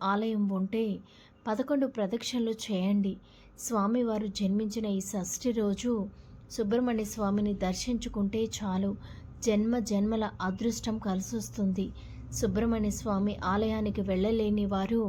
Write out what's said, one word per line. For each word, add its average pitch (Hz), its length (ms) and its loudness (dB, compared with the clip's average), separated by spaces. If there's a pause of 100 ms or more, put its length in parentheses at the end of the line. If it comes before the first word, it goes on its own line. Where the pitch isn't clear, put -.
ఆలయం 208 460 2
ఉంటే 196 360 0 (580)
పదకొండు 262 440 2
ప్రదక్షిణలు 226 720 -2
చేయండి. 196 540 2 (460)
స్వామివారు 220 680 0
జన్మించిన 208 600 0
ఈ 196 140 0
షష్ఠి 196 500 -4
రోజు 214 420 0 (580)
సుబ్రహ్మణ్య 226 540 2
స్వామిని 208 480 0
దర్శించుకుంటే 202 880 0 (120)
చాలు, 196 380 0 (520)
జన్మ 226 360 4
జన్మల 214 460 2 (160)
అదృష్టం 220 580 -2
కలిసొస్తుంది. 196 880 -2 (440)
సుబ్రహ్మణ్య 214 600 2
స్వామి 202 420 0 (100)
ఆలయానికి 214 580 0
వెళ్ళలేని 208 640 2
వారు 196 440 2